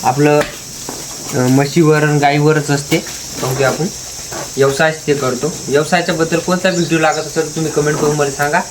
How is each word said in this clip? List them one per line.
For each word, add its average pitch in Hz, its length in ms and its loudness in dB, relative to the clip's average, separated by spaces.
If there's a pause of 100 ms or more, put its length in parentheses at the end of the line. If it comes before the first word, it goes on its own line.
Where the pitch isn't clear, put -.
आपलं, 147 360 4 (920)
अं, 127 180 2
म्हशीवर 151 520 4
आणि 147 160 2
गाईवरच 147 520 2
असते, 143 260 0 (440)
कारण 131 140 -4
की 135 80 0
आपण 135 220 0 (720)
व्यवसायच 139 380 2 (120)
ते 147 60 2
करतो. 131 400 -2 (140)
व्यवसायाच्याबद्दल 160 720 0
कोणता 180 300 0
व्हिडिओ 165 300 0
लागत 156 180 2
असेल 151 180 -6
तर 156 200 -2
तुम्ही 160 160 -2
कमेंट 147 260 0
करून 151 180 2
मला 143 160 0
सांगा 147 400 0